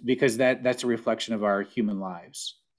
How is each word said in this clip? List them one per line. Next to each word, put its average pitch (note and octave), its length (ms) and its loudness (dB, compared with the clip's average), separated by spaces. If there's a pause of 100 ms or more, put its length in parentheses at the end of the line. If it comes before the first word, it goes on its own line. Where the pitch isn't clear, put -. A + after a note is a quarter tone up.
because B2 320 2
that, B2+ 260 2
that's B2 220 0
a - 20 -2
reflection A2+ 480 -2
of G#2 80 -2
our G2+ 200 2
human G#2 380 -2
lives. - 580 -10 (200)